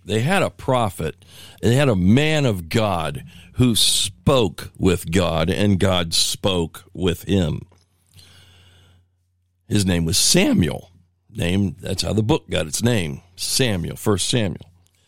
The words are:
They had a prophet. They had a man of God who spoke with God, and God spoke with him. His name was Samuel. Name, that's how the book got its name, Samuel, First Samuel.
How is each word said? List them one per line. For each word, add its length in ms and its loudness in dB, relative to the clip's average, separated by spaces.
They 180 -2
had 200 0
a 80 0
prophet. 760 -4
They 140 4
had 140 4
a 60 2
man 520 4
of 220 -4
God 540 -2
who 220 2
spoke 1040 0
with 320 0
God, 400 2
and 280 2
God 360 0
spoke 760 -2
with 340 -2
him. 420 0
His 180 0
name 200 0
was 120 -2
Samuel. 680 2
Name, 460 -2
that's 220 -6
how 100 -4
the 100 0
book 280 0
got 180 -4
its 160 -6
name, 380 -2
Samuel, 580 -2
First 320 -2
Samuel. 420 -4